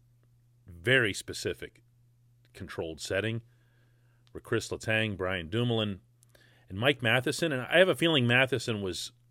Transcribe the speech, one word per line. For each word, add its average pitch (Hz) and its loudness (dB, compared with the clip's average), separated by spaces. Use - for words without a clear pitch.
very 98 0
specific - -8
controlled 82 -10
setting, 110 -4
were 92 -14
Chris - -4
Letang, 110 -2
Brian 90 -4
Dumoulin, 110 0
and 95 -10
Mike 127 2
Matheson. 131 2
And 127 -4
I 160 4
have 185 8
a 151 2
feeling 151 2
Matheson 123 2
was 90 -6